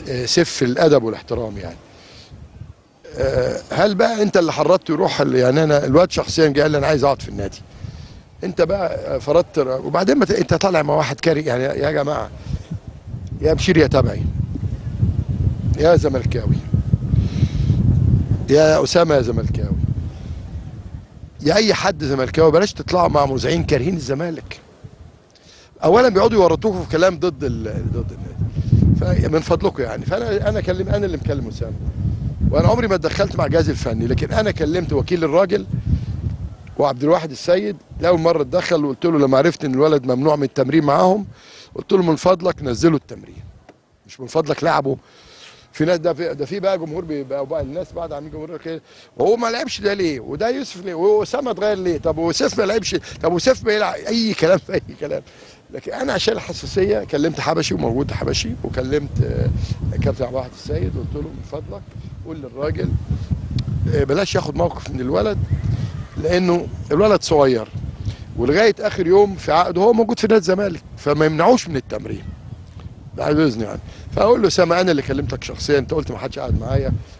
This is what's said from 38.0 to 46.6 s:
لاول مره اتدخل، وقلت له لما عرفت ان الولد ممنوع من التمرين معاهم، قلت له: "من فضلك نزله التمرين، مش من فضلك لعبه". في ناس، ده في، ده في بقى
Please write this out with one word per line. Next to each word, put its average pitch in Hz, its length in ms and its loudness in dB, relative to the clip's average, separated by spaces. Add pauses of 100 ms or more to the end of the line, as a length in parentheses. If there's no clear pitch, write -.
لاول 170 180 4
مره 160 220 2
اتدخل، 151 440 0
وقلت 135 200 -2
له 170 140 4
لما 135 180 6
عرفت 156 280 2
ان 135 80 -2
الولد 143 380 4
ممنوع 147 240 2
من 143 80 0
التمرين 139 400 2
معاهم، 185 420 4 (500)
قلت - 160 -12
له: 190 120 4
"من 160 120 4
فضلك 180 480 0
نزله 147 320 2
التمرين، - 480 -10 (640)
مش - 120 -20
من 127 80 -12
فضلك 160 360 -2
لعبه". 143 340 0 (760)
في 156 140 -2
ناس، 175 140 2
ده 165 140 0
في، 156 200 -4
ده 143 120 -6
في 185 140 -6
بقى 190 180 0